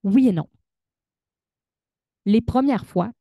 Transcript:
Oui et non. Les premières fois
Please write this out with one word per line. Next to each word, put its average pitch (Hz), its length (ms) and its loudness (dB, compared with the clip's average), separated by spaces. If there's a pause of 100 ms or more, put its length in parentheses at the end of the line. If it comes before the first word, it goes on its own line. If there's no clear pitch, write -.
Oui 240 260 2
et 202 40 0
non. 156 160 -6 (1800)
Les 214 160 2
premières 254 460 -2
fois 180 240 -4 (100)